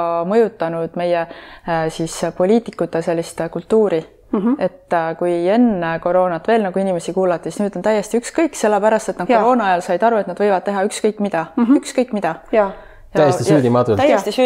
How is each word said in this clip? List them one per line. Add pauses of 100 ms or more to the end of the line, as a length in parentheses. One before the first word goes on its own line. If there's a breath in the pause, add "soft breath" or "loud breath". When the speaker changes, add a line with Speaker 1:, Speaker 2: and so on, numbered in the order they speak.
(300)
Speaker 1:
mõjutanud
meie, (460 loud breath)
äh,
siis (160)
poliitikute
sellist,
äh,
kultuuri. (260)
Speaker 2:
Mhm.
Speaker 1:
Et,
äh,
kui
enne
koroonat
veel
nagu
inimesi
kuulati,
siis
nüüd
on
täiesti
ükskõik,
sellepärast
et
nad
Speaker 2:
Jaa.
Speaker 1:
koroona
ajal
said
aru,
et
nad
võivad
teha
ükskõik
mida. (100)
Speaker 2:
Mhm.
Speaker 1:
Ükskõik
mida. (160)
Speaker 2:
Jaa. (420 loud breath)
Speaker 1:
Ja,
Speaker 3:
Täiesti
Speaker 1:
ja
Speaker 3:
süüdimatult.
Speaker 1:
täiesti
Speaker 2:
Jaa. (100)